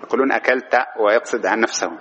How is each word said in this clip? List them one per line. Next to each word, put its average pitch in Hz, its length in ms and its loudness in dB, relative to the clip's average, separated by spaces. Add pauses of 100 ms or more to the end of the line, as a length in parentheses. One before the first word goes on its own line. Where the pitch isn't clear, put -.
يقولون: 131 280 0
أكلت، 127 440 0 (240)
ويقصد 110 460 2
عن 101 140 0
نفسه. 95 420 -2